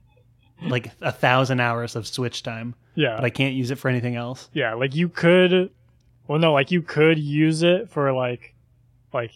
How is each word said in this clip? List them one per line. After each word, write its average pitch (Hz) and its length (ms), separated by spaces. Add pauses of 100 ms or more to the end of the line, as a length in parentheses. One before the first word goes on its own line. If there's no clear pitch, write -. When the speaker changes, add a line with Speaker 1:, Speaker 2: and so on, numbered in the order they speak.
(600)
Speaker 1:
like, 123 300 (100)
a 147 120
thousand 127 480
hours 117 360
of 110 100
Switch - 360
time. 117 320 (200)
Speaker 2:
Yeah. 127 220
Speaker 1:
But 120 80
I 120 60
can't 135 240
use 127 160
it 139 60
for 139 120
anything 123 280
else. 120 360
Speaker 2:
Yeah, 117 220
like, 131 200
you 175 140
could, 180 640 (580)
well, 147 100
no, 165 140
like, 143 180
you 175 120
could 156 360
use 156 440
it 180 260
for, 139 240
like, 123 420 (600)
like, 117 220